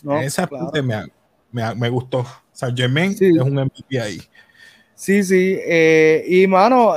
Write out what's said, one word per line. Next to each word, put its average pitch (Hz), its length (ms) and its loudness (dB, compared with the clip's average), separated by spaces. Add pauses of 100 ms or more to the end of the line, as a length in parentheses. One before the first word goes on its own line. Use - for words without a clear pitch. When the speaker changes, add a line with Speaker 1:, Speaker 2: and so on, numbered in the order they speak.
Speaker 1:
No, 147 180 -4
Speaker 2:
esa 143 280 -4
Speaker 1:
claro. 143 160 -12
Speaker 2:
parte 160 180 -4
me, 107 220 -4 (480)
me, 113 240 -6
me 120 120 -2
gustó. 127 380 -4 (260)
Saint 123 240 -6
Germain 147 400 0
Speaker 1:
Sí. 190 100 2
Speaker 2:
es 165 140 4
un 139 160 0
M 135 160 -2
V - 160 -20
P 127 120 -4
ahí. 107 200 -8 (760)
Speaker 1:
Sí, 202 260 0
sí. 185 420 0
Eh, 160 640 2
y, 185 220 4
mano, 208 480 4